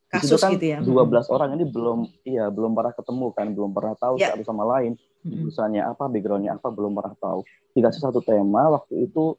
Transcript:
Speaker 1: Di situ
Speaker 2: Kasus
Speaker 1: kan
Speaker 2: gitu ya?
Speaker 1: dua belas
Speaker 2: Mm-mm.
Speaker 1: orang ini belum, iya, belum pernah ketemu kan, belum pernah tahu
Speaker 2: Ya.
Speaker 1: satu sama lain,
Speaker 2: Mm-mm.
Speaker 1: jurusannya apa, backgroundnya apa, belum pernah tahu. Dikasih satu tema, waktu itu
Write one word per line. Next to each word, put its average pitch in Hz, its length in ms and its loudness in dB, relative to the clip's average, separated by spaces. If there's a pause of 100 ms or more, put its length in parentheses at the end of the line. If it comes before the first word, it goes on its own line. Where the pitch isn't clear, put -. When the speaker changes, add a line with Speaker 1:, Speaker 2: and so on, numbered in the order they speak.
Speaker 1:
Di 185 160 -4
situ 147 120 4
Speaker 2:
Kasus - 80 4
Speaker 1:
kan 190 120 6
Speaker 2:
gitu 165 120 -2
ya? 151 120 -2
Speaker 1:
dua 127 240 4
belas 117 240 2
Speaker 2:
Mm-mm. - 80 0
Speaker 1:
orang 139 140 2 (100)
ini 170 80 0
belum, 117 320 -2 (240)
iya, 117 240 -2
belum 107 240 -2
pernah 113 240 -2
ketemu 127 400 -4
kan, 104 160 -2
belum 101 240 -4
pernah 107 240 -4
tahu 127 200 0
Speaker 2:
Ya. - 120 2
Speaker 1:
satu 107 120 -6
sama 107 240 -4
lain, 120 280 0 (280)
Speaker 2:
Mm-mm. 165 120 -10
Speaker 1:
jurusannya 110 480 -2
apa, 120 240 -6
backgroundnya 101 480 -2
apa, 113 160 -6
belum 104 240 -4
pernah 101 240 -8
tahu. 92 200 -4 (360)
Dikasih 117 280 4
satu 123 200 0
tema, 107 480 4
waktu - 360 -2
itu 160 320 0